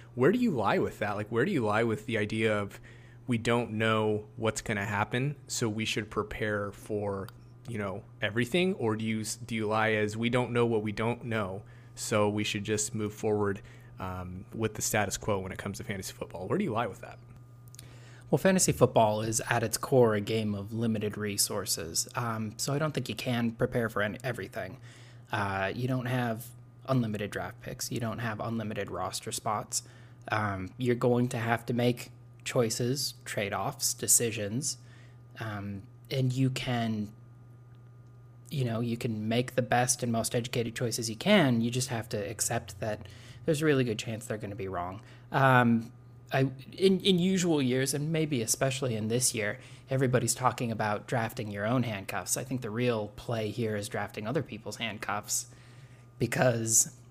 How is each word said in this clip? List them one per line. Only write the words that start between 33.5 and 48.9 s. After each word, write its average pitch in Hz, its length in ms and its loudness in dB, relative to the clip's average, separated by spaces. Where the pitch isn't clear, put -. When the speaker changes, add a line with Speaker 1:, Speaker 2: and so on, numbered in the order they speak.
Speaker 2:
decisions, 113 840 0
um, 101 420 -6
and 131 220 2
you 131 180 4
can, 113 580 0
you 139 140 -2
know, 113 160 0
you 117 160 -2
can 107 320 -2
make 123 260 2
the 127 80 2
best 123 400 2
and 120 100 0
most 113 220 0
educated 117 400 -2
choices 117 340 -2
you 110 80 -6
can. 147 440 6
You 117 100 2
just 123 180 0
have 113 220 -4
to 107 80 -2
accept 113 600 -4
that 107 280 -4
there's 151 180 2
a - 20 2
really 139 200 6
good 113 140 0
chance 113 280 -6
they're 107 120 -6
gonna 101 160 -8
be 98 140 -6
wrong. 92 320 -6
Um, 123 600 6
I, 135 160 4
in, 190 280 4
in 185 180 4
usual 175 440 4
years, 131 320 2
and 147 180 -2
maybe 151 300 0
especially 127 540 0